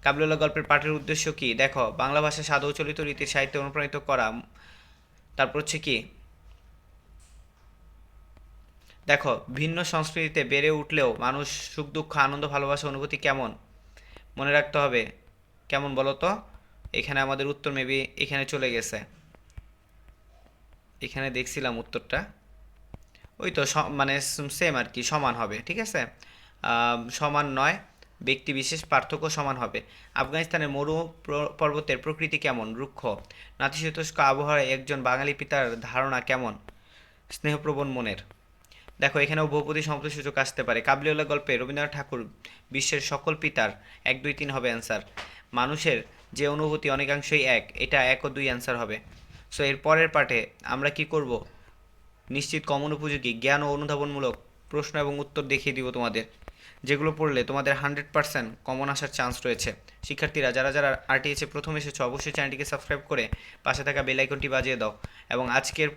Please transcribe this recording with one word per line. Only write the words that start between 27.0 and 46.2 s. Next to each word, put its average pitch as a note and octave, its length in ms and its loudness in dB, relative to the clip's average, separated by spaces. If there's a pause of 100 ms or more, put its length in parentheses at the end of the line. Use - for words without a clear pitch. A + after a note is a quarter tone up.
সমান D3 500 0
নয়, D#3 180 4 (460)
ব্যক্তি C3+ 300 0
বিশেষ C3+ 320 -4
পার্থক্য D3+ 440 2
সমান C#3+ 280 0
হবে। A#2+ 240 -4 (320)
আফগানিস্তানের D3+ 560 0
মরু D#3 440 -2 (100)
প্র-, D3 260 -2 (100)
পর্বতের D3 380 2
প্রকৃতি D#3 400 -2
কেমন? A2+ 380 -2
রুক্ষ। C3+ 320 -6 (520)
নাতিশীতোষ্ণ D#3 640 0
আবহাওয়ায় C#3 460 4
একজন C3+ 340 -2
বাঙালি C3+ 300 2
পিতার C3+ 460 0
ধারণা B2+ 400 0
কেমন? A#2+ 380 -2 (720)
স্নেহপ্রবণ D3 580 -2
মনের। A#2+ 300 -2 (840)
দেখো, C#3+ 200 4
এখানেও D#3 280 4
বহুপদী D3+ 340 0
সমাপ্তি D3+ 280 -2
সূচক C#3+ 280 -4
আসতে C#3 260 0
পারে। A#2 180 2
কাবুলিওয়ালা D3 420 4
গল্পে C#3+ 340 0
রবীন্দ্রনাথ C#3+ 360 -2
ঠাকুর B2 360 -6 (420)
বিশ্বের C3+ 300 0
সকল D3+ 340 -2
পিতার, C#3+ 340 2 (360)
এক, C3 160 2
দুই, C#3+ 120 -2
তিন C#3+ 160 -6
হবে C3 180 -2
অ্যান্সার। A2+ 340 -2 (520)
মানুষের C3+ 500 2 (300)